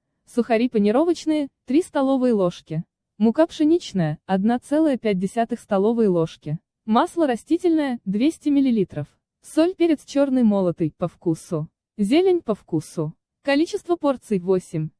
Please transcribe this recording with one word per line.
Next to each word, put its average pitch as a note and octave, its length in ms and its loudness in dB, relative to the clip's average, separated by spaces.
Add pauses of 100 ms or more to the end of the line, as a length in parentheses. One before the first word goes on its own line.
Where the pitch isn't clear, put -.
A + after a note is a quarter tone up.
(260)
Сухари A#3 420 0
панировочные, C#4+ 800 0 (160)
три C4+ 160 2
столовые C4+ 540 0
ложки. F3+ 500 -4 (320)
Мука A3+ 300 2
пшеничная, F#3+ 800 0
одна G3+ 320 0
целая D4 400 0
пять G#3 200 -2
десятых A3+ 400 -4
столовые G#3+ 520 0
ложки. E3 480 -2 (260)
Масло D4+ 420 2
растительное, C#4+ 800 0
двести A#3+ 460 -2
миллилитров. A#3 560 0 (340)
Соль, E4+ 340 0
перец E4 300 0
чёрный C#4 380 0
молотый, F#3 560 0
по F3 100 -4
вкусу. E3 600 -6 (260)
Зелень E4 460 2
по G#3+ 120 -2
вкусу. D#3+ 600 -6 (280)
Количество E4+ 540 -2
порций B3+ 420 -2
восемь. F3 600 -2